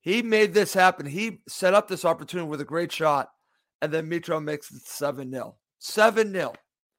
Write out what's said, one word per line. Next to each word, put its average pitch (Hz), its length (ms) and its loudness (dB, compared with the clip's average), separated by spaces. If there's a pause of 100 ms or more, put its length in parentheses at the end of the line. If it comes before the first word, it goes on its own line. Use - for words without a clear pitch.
He 208 200 0
made 214 320 4
this 202 220 2
happen. 185 320 4
He 185 420 -6
set 185 240 0
up 208 160 4
this 180 160 -8
opportunity 170 440 -2
with 147 120 -8
a 143 60 -8
great 165 260 -6
shot, 147 400 0 (480)
and 156 100 -4
then 160 200 -4
Mitro 165 320 -4
makes 151 280 -8
it 135 120 -20
seven 139 480 -6
nil. 127 280 -10 (200)
Seven 220 520 2
nil. 160 240 -6 (440)